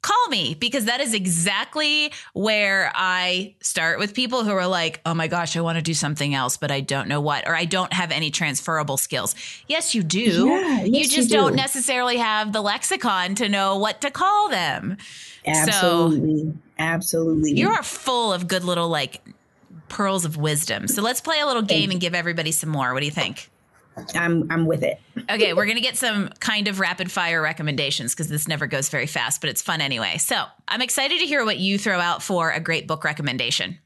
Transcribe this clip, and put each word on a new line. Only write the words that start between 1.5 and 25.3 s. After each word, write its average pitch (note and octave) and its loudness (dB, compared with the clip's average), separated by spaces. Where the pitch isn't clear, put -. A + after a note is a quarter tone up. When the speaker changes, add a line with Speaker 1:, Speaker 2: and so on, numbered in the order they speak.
Speaker 1:
where G3 2
I F#3 0
start E3 0
with G#3 -2
people B3 0
who G#3 2
are F#3+ 2
like, E3+ 0
"Oh E3 0
my E3 0
gosh, E3+ -2
I - 0
wanna E3 0
do E3 -2
something D3 0
else, B2+ 0
but D3 -2
I C#3 0
don't C#3 -2
know D3 0
what, D3 -2
or E3 0
I E3+ 0
don't F#3 0
have F3+ -2
any D3+ -2
transferable D3+ -2
skills." B2 -2
Yes, D#4+ -2
you A3 2
do. F#3 2
Speaker 2:
Yeah, D#4+ 2
Speaker 1:
You G3+ 2
Speaker 2:
yes, D4 2
you C#4+ 2
Speaker 1:
just A#3+ 6
don't C4+ 6
Speaker 2:
do. - 2
Speaker 1:
necessarily B3 0
have G#3+ 0
the A3 0
lexicon G3+ 0
to G#3+ 0
know G3 2
what G#3 0
to C#4 -2
call G#4 4
them. F3+ 0
So - -2
Speaker 2:
Absolutely. D#3+ 4
Absolutely. D#3+ 0
Speaker 1:
you D#4+ 4
are G#4 2
full A#3+ 0
of F3+ -2
good F3+ 0
little, F3 0
like, D3 -2
pearls G3 -2
of D#3+ -4
wisdom. D3 -2
So - 0
let's A#3+ 0
play D#4+ 0
a D4 2
little B3 0
game G#3 2
Speaker 2:
Thank - 4
Speaker 1:
and G3 -2
Speaker 2:
you. F#3 -2
Speaker 1:
give F3 -2
everybody E3 -2
some D#3+ -2
more. C3+ 0
What C3 0
do C#3+ -2
you D3 -4
think? - -4
Speaker 2:
I'm, E3 2
I'm E3 2
with D#3+ 0
it. - -2